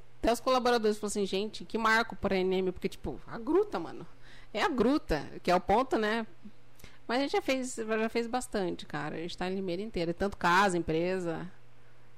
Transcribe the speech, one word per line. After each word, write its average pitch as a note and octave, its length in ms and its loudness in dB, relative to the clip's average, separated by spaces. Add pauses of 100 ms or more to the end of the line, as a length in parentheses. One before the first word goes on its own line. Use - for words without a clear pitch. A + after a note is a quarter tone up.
(200)
até - 140 4
os A#3+ 60 0
colaboradores A#3 580 4
falaram G#3 140 -2
assim, G3+ 160 0
"Gente, G3 380 -2
que - 120 -2
marco A3+ 380 4
pra G3 200 0
N F#3 220 4
M", F#3 140 2
porque, F#3 180 -4
tipo, - 380 -8
a D#3+ 100 -8
gruta, D#4+ 420 2
mano. B2+ 280 -8 (440)
É G#3+ 120 0
a G#4+ 60 4
gruta, A#3+ 540 2 (200)
que - 80 2
é F3 40 8
o F3+ 60 6
ponto, A#3+ 380 2
né? A3 260 0 (840)
Mas A#3 100 0
a C4+ 60 4
gente C#4 80 -2
já G4+ 100 2
fez, C4 340 -2
já A3 340 0
fez A#3 180 0
bastante, G#3 580 -2
cara. D3 300 -4
A D#3+ 40 -6
gente F3 160 -6
tá F3+ 140 -2
em F#3 60 -2
Limeira F#3+ 260 -2
inteira, F3 320 -2
tanto G3 240 -2
casa, F3+ 400 6
empresa. E3+ 720 0 (680)